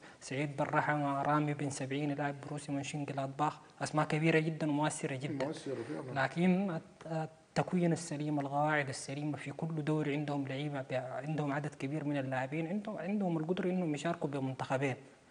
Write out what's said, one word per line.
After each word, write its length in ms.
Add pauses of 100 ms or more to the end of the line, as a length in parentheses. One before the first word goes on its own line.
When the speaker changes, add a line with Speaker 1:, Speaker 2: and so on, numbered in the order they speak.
(200)
Speaker 1:
سعيد 360
بن 80
رحمة، 580
رامي 320
بن 160
سبعين 420
لاعب 220 (120)
بروسيا 280
مونشنجلادباخ، 840 (240)
أسماء 240
كبيرة 320
جدًا 320
ومؤثرة 460
جدًا. 300
Speaker 2:
مؤثرة 280
فعلًا. 500
Speaker 1:
لكن 460
الت-، 360
التكوين 840
السليم، 480
القواعد 480
السليمة، 480
في 160
كل 320
دوري 320
عندهم 320
لعيبة 340
ب-، 120
عندهم 580
عدد 220
كبير 300
من 120
اللاعبين، 500
عندهم، 320
عندهم 400
القدرة 320
إنهم 240
يشاركوا 360
بمنتخبين 680 (340)